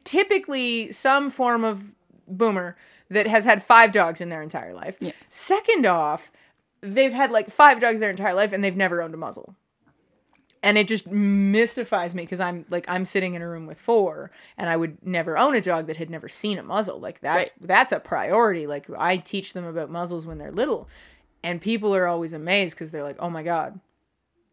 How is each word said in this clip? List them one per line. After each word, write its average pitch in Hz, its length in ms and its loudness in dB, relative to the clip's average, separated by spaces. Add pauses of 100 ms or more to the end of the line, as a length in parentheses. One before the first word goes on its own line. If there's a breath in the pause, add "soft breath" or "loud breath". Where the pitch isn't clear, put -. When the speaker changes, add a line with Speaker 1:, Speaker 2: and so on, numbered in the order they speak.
Speaker 1:
typically 277 880 0
some 277 360 2
form 240 360 0
of 208 180 -4 (440)
boomer 190 500 -2 (320 soft breath)
that 208 180 2
has 214 160 4
had 214 180 4
five 226 300 8
dogs 175 300 2
in 175 80 -8
their 160 120 -8
entire 127 320 -10
life. 90 280 -12
Speaker 2:
Yeah. - 100 -6 (160)
Speaker 1:
Second 403 580 2
off, 160 460 0 (480)
they've 233 320 2
had, 262 200 2
like, 214 200 2
five 277 300 6
dogs 226 180 0
their 214 100 0
entire 190 240 -2
life 202 200 0
and 196 100 -2
they've 190 140 -2
never 180 240 0
owned 165 120 -6
a 160 40 -14
muzzle. 160 380 -14 (1080)
And 208 140 4
it 208 100 4
just 214 200 -4
mystifies 202 1080 0
me 175 100 -8
'cause 180 140 -8
I'm, 175 300 -4
like, 175 180 -4
I'm 180 160 -2
sitting 185 300 0
in 170 80 -10
a 170 80 -10
room 165 160 -10
with 156 160 -18
four 170 500 0 (260 soft breath)
and 175 120 -4
I 165 80 2
would 165 280 -4
never 165 320 -2
own 269 180 4
a 226 60 4
dog 165 260 -2
that 156 100 -6
had 165 120 -10
never 165 200 -12
seen 208 280 -2
a 160 60 -10
muzzle. 190 360 -4
Like, - 200 -12
that's, 165 300 0
Speaker 2:
Right. - 180 -20
Speaker 1:
that's 214 240 4
a 165 80 -2
priority. 170 680 0
Like, 143 200 -10 (100)
I 180 200 0
teach 190 340 -8
them 180 140 -12
about 165 240 -8
muzzles 170 360 -8
when 160 120 -14
they're 147 140 -14
little. 214 360 -4 (560 soft breath)
And 175 160 -6
people 208 360 -2
are 185 120 2
always 170 240 -4
amazed 170 460 -2
'cause 156 140 -14
they're 151 120 -8
like, 143 160 -10
"Oh 175 120 -6
my 160 120 -10
God." 170 360 -4 (720)